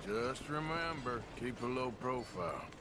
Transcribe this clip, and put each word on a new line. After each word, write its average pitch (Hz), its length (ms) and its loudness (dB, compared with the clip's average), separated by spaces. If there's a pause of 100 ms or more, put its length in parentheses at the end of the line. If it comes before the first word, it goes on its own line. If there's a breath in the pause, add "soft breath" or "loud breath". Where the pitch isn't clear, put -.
Just 117 440 0
remember, 156 720 0 (180)
keep 120 220 -2
a 120 40 0
low 127 360 2
profile. 92 640 0 (160)